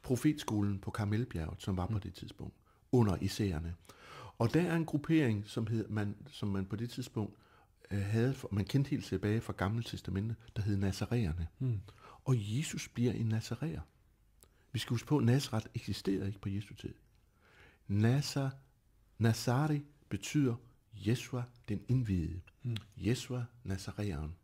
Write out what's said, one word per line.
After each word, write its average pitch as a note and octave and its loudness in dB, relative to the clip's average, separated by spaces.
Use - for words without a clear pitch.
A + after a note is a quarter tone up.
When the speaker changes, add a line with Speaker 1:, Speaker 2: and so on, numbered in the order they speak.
Speaker 1:
profetskolen A2 2
på - -8
Karmelbjerget, G2+ -2
som G2 -2
var F2+ 0
på A2 -2
Speaker 2:
Mm. G#2 0
Speaker 1:
det F2+ -10
tidspunkt, - -12
under A2 6
Essæerne. E2+ 0
Og A2+ 2
der D#3 6
er F3 2
en E3 2
gruppering, C#3 2
som A#2 -2
hed, A2 0
man, G#2 0
som - -4
man G2 0
på G2+ -4
det A#2 -4
tidspunkt, - -4
øh, G2 -2
havde A2+ 2
for-, - -10
man G2 2
kendte C3+ 2
helt A#2+ -2
tilbage G#2 0
fra - -8
Gamle G#2+ 0
Testamente, G2 -4
der G#2 -2
hed G2+ 2
Nazareerne. G2 0
Speaker 2:
Mm. B2 -2
Speaker 1:
Og C3 2
Jesus A2 -4
bliver A#2+ 0
en A2+ 0
nazareer. A2 -2
Vi A#2 -2
skal - -4
huske A#2 -2
på, D3 4
at A#2+ 4
Nazaret A#2 2
eksisterede B2+ -2
ikke G2 -6
på - -6
Jesu G2+ -6
tid. - -10
Nasa-, C3 2
Nazari B2+ 4
betyder B2+ 2
Jesua A2 -2
den G#2 -2
indviede. F#2 2
Speaker 2:
Mm. A#2 -2
Speaker 1:
Jesua B2 -2
Nazareeren. F#2 -4